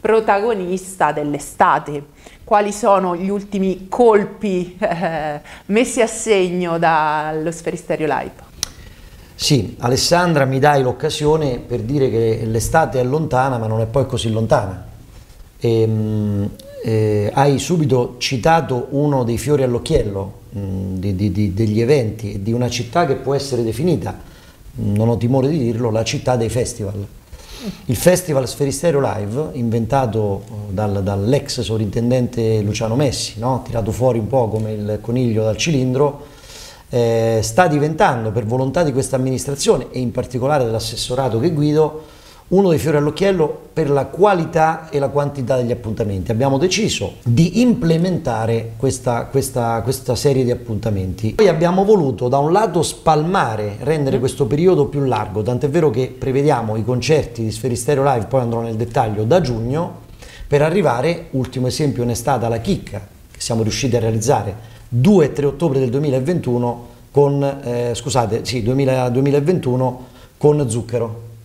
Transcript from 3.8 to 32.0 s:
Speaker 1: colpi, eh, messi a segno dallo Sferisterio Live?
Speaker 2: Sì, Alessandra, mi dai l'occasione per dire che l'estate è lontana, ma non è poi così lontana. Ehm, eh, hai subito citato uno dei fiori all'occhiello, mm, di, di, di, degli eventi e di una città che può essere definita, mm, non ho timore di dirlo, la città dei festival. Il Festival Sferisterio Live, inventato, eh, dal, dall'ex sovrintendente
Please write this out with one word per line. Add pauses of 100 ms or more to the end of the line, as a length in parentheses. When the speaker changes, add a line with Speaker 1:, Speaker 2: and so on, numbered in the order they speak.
Speaker 1:
colpi,
eh, (260)
messi
a
segno
dallo
Sferisterio
Live? (920)
Speaker 2:
Sì,
Alessandra,
mi
dai
l'occasione
per
dire
che
l'estate
è
lontana,
ma
non
è
poi
così
lontana. (720)
Ehm, (360)
eh,
hai
subito
citato
uno
dei
fiori
all'occhiello, (240)
mm,
di,
di,
di,
degli
eventi
e
di
una
città
che
può
essere
definita, (640)
mm,
non
ho
timore
di
dirlo,
la
città
dei
festival. (800)
Il
Festival
Sferisterio
Live,
inventato,
eh,
dal,
dall'ex
sovrintendente